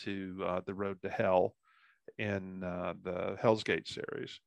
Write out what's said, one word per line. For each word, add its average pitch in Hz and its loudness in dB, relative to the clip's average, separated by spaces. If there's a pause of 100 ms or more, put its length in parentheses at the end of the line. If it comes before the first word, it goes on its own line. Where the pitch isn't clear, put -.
to, 95 -6
uh, 90 0
The 101 -6
Road 98 -4
to 95 -4
Hell 95 4 (640)
in, 95 -2
uh, 90 -2
the 92 -4
Hell's 110 6
Gate - 0
series. - -8